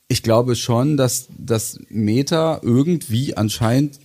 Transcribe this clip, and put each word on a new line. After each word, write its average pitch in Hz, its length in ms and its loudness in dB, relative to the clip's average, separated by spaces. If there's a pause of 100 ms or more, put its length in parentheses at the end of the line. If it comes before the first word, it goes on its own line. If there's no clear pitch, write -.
ich 120 140 -2
glaube 117 320 4
schon, 123 420 0
dass 127 400 0
das - 420 -4 (100)
Meta 139 760 0
irgendwie 135 760 0
anscheinend 120 680 0